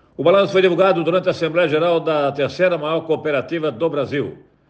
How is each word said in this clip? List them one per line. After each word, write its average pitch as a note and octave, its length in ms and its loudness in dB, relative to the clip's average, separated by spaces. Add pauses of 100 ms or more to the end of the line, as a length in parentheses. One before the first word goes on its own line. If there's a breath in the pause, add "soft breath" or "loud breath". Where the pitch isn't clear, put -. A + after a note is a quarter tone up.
(180 soft breath)
O C3+ 60 -6
balanço F#3+ 280 4
foi F#3 120 4
divulgado F3 400 2
durante F3 240 0
a F3 40 2
Assembleia E3 380 0
Geral E3 300 2
da D3 320 0
terceira D#3+ 460 0
maior D3+ 240 -4
cooperativa D#3 680 -2
do B2 180 -4
Brasil. B2+ 500 -4 (300 soft breath)